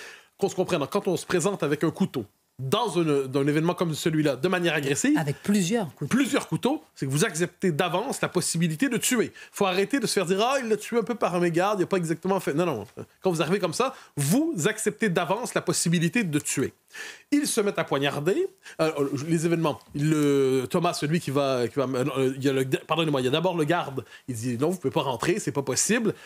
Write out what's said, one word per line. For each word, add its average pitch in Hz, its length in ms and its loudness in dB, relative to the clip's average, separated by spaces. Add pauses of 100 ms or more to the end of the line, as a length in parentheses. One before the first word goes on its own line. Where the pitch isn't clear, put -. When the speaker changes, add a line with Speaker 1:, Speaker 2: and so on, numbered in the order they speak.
(380)
Speaker 1:
Qu'on 196 100 0
se - 80 -12
comprenne, 175 340 0
quand 202 160 -2
on 180 100 0
se - 80 -6
présente 180 380 -2
avec 151 220 0
un 160 80 2
couteau, 139 340 -2 (320)
dans 156 400 0
un, 143 280 2
dans 131 140 0
un 139 60 2
événement 160 280 2
comme 170 180 0
celui-là, 151 440 0
de 135 120 0
manière 180 240 2
agressive, 151 460 2
Speaker 2:
Avec 147 240 -2
plusieurs 202 520 0
couteaux. 147 140 -8
Speaker 1:
plusieurs 254 400 0
couteaux, 240 340 -2 (120)
c'est - 100 -8
que 135 60 -2
vous 151 160 2
acceptez 175 440 -2
d'avance 180 520 0
la 151 80 0
possibilité 165 580 0
de 233 80 0
tuer. 190 380 0 (180)
Faut 202 140 0
arrêter 196 340 0
de 220 60 -2
se - 80 0
faire 196 100 2
dire : « 190 160 0
Ah, 254 220 2
il 226 80 -2
l'a 208 80 2
tué - 180 -4
un 233 60 2
peu 226 140 -4
par 180 220 0
mégarde, 175 420 2
il - 20 4
n'a 156 40 -2
pas 196 120 2
exactement 175 420 0
fait. » 160 140 -2
Non, 165 100 2
non. 120 220 -4 (340)
Quand 190 100 0
vous 165 120 0
arrivez 165 160 0
comme 175 160 -2
ça, 254 200 -2 (220)
vous 247 380 2 (100)
acceptez 214 460 0
d'avance 180 420 -2
la 170 80 0
possibilité 170 640 0
de 147 140 0
tuer. - 340 -4 (580)
Ils 285 160 2
se - 140 -2
mettent 202 180 0
à 165 60 0
poignarder. 147 640 0 (320)
Euh, 160 100 2 (380)
les 165 160 2
événements, 165 340 0 (160)
le, 143 720 2
Thomas, 170 300 0
celui 156 260 -2
qui - 100 -8
va, 135 380 0
qui - 60 -16
va, 139 100 0
euh, 131 520 0
il 139 60 -10
y 139 60 4
a 139 60 2
le, 135 100 2
pardonnez-moi, 156 560 0
il 127 40 0
y 127 40 2
a 123 40 -4
d'abord 165 220 2
le 165 100 0
garde. 143 420 -2 (220)
Il 127 60 -4
dit : « 117 260 -4
Non, 151 100 2
vous 185 80 -4
pouvez 135 160 -4
pas 160 80 0
rentrer, 139 380 0
c'est - 120 -4
pas - 80 -2
possible. » 190 540 0 (120)